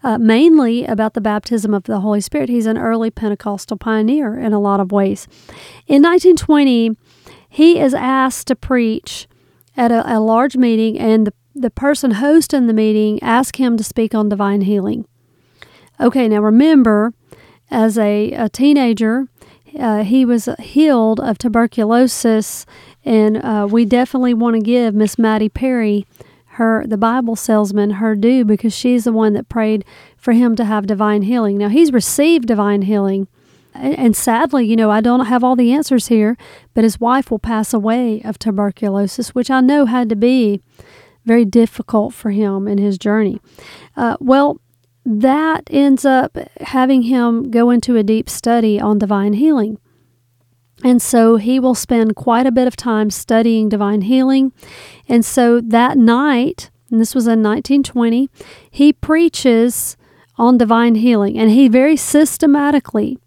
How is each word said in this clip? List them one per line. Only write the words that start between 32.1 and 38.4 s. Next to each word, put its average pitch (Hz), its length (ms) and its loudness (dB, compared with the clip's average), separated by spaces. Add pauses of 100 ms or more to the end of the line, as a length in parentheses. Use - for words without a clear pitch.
divine 208 340 0
healing, 196 460 -2 (460)
a-, - 40 -20
and 262 380 0
sadly, 247 480 0
you 220 100 0
know, 220 160 2
I 214 120 0
don't 240 240 0
have 240 180 0
all 254 120 2
the 240 160 2
answers 269 360 0
here, 220 300 2 (340)
but 220 120 0
his 220 140 0
wife 247 320 -2
will 220 80 -4
pass 220 360 -4
away 220 480 -2
of 214 160 -10
tuberculosis, 202 960 -4